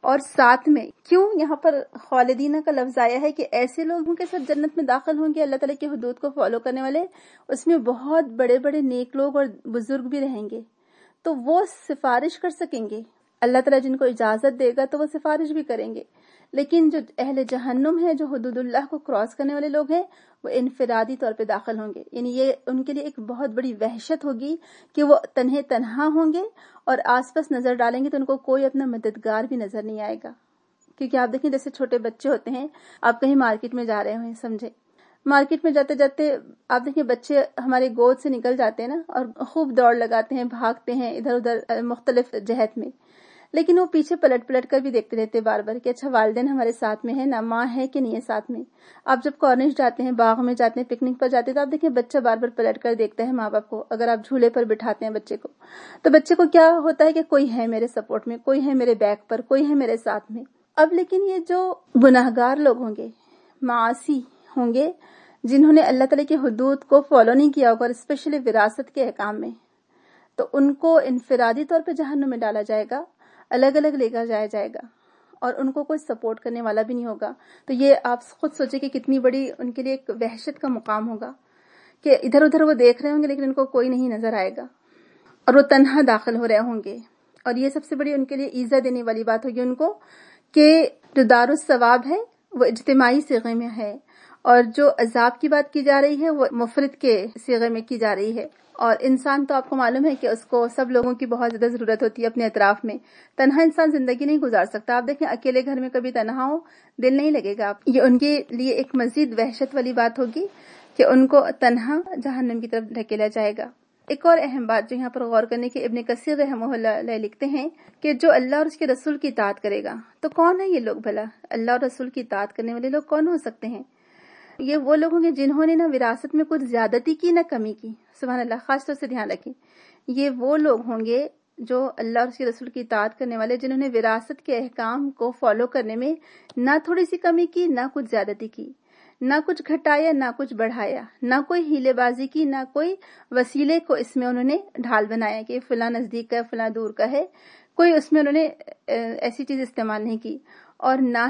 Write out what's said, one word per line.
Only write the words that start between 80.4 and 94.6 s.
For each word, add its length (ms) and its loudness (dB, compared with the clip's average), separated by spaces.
کا 80 -4
مقام 400 -4
ہوگا 240 -10
کہ 180 6
ادھر 200 4
ادھر 200 6
وہ 100 6
دیکھ 300 6
رہے 80 -2
ہوں 120 0
گے، 60 0
لیکن 140 -4
ان 100 -2
کو 140 0
کوئی 220 0
نہیں 200 -2
نظر 240 -4
آئے 240 -4
گا، 100 -12
اور 80 8
وہ 60 12
تنہا 460 6
داخل 300 2
ہو 120 -2
رہے 100 4
ہوں 260 -4
گے۔ 120 -10
اور 100 -2
یہ 140 0
سب 160 -6
سے 120 -8
بڑی 180 -4
ان 100 -2
کے 120 -8
لیے 100 -4
ایزا 380 -2
دینے 180 -2
والی 220 -4
بات 200 0
ہوگی 160 -6
ان 140 -4
کو 240 -2
کہ 340 8
جو 80 6
دار 260 6
الثواب 520 4
ہے، 80 0
وہ 120 0
اجتماعی 640 4
صیغے 260 -2
میں 220 -6
ہے، 200 -8
اور 200 8